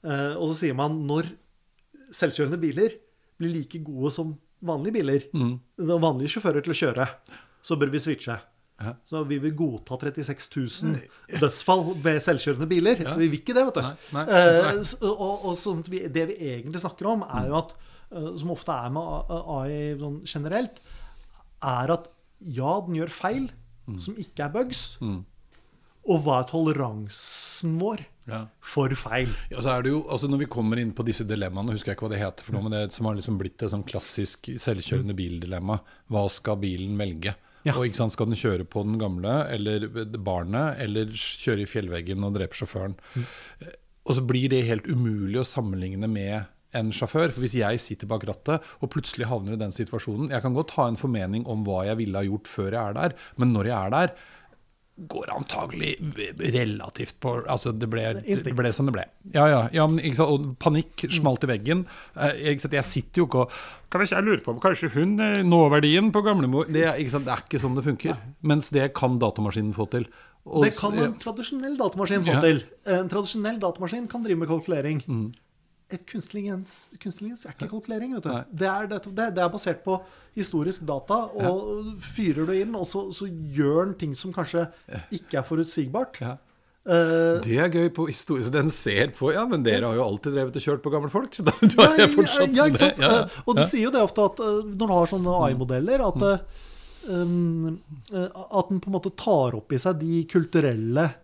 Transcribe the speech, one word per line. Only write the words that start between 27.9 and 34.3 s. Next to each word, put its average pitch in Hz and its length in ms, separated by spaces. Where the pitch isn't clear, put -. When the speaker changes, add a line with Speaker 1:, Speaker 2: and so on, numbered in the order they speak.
Speaker 2:
Ja. 110 180
Speaker 1:
for 135 340
feil? 123 340
Speaker 2:
Ja, 127 80
så 127 200
er 123 40
det 131 100
jo, 151 120
altså 143 240
når 139 120
vi 147 60
kommer 117 320
inn 113 140
på 117 120
disse 113 220
dilemmaene, 101 460
husker 104 200
jeg 95 40
ikke 110 120
hva - 20
det 101 100
heter 98 220
for - 100
noe, 98 100
men 110 100
det 104 200
som 113 140
har 107 80
liksom 101 240
blitt 95 240
et 104 80
sånn 101 140
klassisk - 640